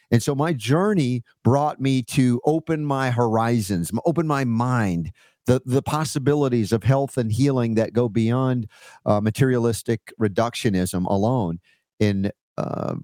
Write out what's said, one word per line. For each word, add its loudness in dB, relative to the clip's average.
And 4
so -2
my 0
journey 0
brought 2
me 0
to 0
open 0
my 0
horizons, 0
m-, -4
open 0
my 0
mind, 0
the, 2
the 0
possibilities 0
of 0
health 0
and -2
healing 0
that 0
go 2
beyond, 0
uh, 2
materialistic 0
reductionism 0
alone 0
in, 0
uh, -6